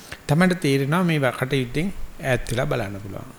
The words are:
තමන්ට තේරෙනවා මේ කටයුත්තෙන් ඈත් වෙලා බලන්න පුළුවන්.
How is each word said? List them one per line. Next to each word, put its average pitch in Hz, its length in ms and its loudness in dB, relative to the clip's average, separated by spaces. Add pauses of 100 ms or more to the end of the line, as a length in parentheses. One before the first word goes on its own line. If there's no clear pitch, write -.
(220)
තමන්ට 175 380 4
තේරෙනවා 139 440 2
මේ 151 260 2
කටයුත්තෙන් 131 580 0 (300)
ඈත් 131 280 0
වෙලා 127 200 -2
බලන්න 113 320 -2
පුළුවන්. 98 400 -12